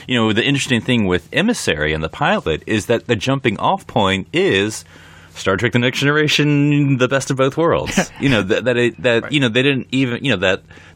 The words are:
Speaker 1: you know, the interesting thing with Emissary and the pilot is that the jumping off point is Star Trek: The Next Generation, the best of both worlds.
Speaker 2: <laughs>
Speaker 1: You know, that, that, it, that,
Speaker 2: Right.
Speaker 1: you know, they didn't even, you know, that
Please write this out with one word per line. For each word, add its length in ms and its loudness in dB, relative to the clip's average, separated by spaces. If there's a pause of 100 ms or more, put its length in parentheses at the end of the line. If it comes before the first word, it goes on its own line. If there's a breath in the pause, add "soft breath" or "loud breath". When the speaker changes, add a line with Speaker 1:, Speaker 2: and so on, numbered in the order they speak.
Speaker 1:
you 80 -2
know, 180 2
the 120 0
interesting 360 0
thing 260 0
with 260 0
Emissary 600 0
and 120 -2
the 40 -2
pilot 580 -2
is 200 -2
that 220 0
the 80 0
jumping 420 -2
off 300 -2
point 440 0
is 520 0 (500 loud breath)
Star 220 -2
Trek: 160 0
The 80 2
Next 180 -2
Generation, 1000 2
the 100 2
best 240 -2
of 40 -4
both 200 0
worlds. 600 0
Speaker 2:
<laughs> 40 -12
Speaker 1:
You 80 2
know, 140 2
that, 220 0
that, 120 0
it, 260 0
that, 220 2
Speaker 2:
Right. 80 -10
Speaker 1:
you 80 2
know, 80 2
they 140 0
didn't 280 -2
even, 340 -2
you 60 0
know, 80 0
that 240 0 (340 loud breath)